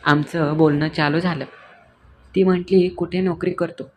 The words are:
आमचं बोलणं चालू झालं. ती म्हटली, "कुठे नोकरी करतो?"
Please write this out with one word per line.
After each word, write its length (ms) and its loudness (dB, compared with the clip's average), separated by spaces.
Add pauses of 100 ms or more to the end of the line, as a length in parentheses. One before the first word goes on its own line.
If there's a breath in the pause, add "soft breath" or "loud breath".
आमचं 540 0
बोलणं 300 2
चालू 320 0
झालं. 260 -4 (880)
ती 80 4
म्हटली, 460 4
"कुठे 320 -4
नोकरी 300 -2
करतो?" 320 -8 (140)